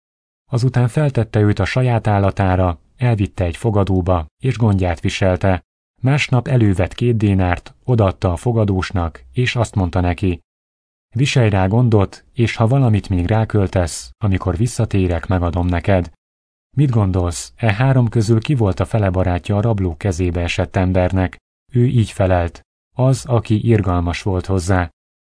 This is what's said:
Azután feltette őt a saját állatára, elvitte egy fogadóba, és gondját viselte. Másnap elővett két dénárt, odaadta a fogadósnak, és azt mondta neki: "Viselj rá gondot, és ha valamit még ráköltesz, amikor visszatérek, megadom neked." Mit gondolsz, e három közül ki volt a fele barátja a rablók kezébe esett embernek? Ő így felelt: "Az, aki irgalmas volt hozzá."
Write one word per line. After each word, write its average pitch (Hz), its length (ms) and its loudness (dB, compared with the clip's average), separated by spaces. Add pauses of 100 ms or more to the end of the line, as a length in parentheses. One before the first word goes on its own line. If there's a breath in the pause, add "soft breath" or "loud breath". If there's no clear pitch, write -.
(500)
Azután 123 380 0
feltette 127 520 0
őt 104 180 2
a 98 60 0
saját 123 420 0
állatára, 95 760 2 (160)
elvitte 101 480 0
egy 85 120 -4
fogadóba, 92 680 0 (160)
és 127 140 -2
gondját 95 440 0
viselte. 92 640 0 (400)
Másnap 131 460 0
elővett 101 460 2
két 120 220 0
dénárt, 95 580 0 (100)
odaadta 101 480 0
a 85 40 -4
fogadósnak, 98 960 -2
és 123 240 -2
azt 117 180 -2
mondta 90 260 0
neki: 87 400 -2 (760)
"Viselj 123 340 2
rá 95 180 2
gondot, 107 680 2
és 113 240 -2
ha 113 100 2
valamit 117 420 2
még 87 180 0
ráköltesz, 101 920 -2
amikor 92 380 -2
visszatérek, 95 680 -2
megadom 87 400 0
neked." 90 460 0 (640)
Mit 139 140 2
gondolsz, 92 680 0
e 113 160 0
három 127 360 2
közül 113 320 2
ki 151 140 -2
volt 107 260 0
a - 40 -2
fele 101 260 0
barátja 90 460 -2
a 101 40 2
rablók 101 380 -2
kezébe 87 420 -2
esett 87 360 -4
embernek? 92 640 0 (340)
Ő 123 140 2
így 120 240 0
felelt: 90 520 -2 (320)
"Az, 131 320 0
aki 110 400 0
irgalmas 90 560 0
volt 92 240 -4
hozzá." 92 440 0 (400)